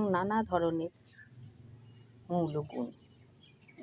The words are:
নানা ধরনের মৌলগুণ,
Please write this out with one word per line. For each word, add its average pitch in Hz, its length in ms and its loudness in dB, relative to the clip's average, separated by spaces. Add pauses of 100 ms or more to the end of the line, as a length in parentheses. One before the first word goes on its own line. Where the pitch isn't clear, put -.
(160)
নানা 202 220 2 (120)
ধরনের 170 420 2 (1400)
মৌলগুণ, 151 580 -2 (960)